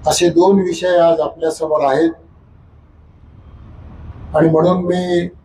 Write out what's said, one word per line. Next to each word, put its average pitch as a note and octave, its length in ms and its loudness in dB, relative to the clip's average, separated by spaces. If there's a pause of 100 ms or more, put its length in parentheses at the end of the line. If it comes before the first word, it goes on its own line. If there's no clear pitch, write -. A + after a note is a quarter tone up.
असे E3+ 220 2
दोन F#3+ 300 4
विषय F3 380 -2
आज E3 220 4
आपल्यासमोर D#3 680 -4
आहेत. D#3 260 0 (2250)
आणि D#3+ 140 4
म्हणून F3+ 360 2
मी F3+ 420 -2 (160)